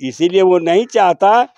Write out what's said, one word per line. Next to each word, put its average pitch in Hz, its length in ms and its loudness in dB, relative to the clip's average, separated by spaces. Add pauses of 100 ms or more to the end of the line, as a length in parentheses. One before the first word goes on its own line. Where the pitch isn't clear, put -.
इसीलिए 165 420 -2
वो 185 160 2
नहीं 170 280 -2
चाहता 208 580 0 (140)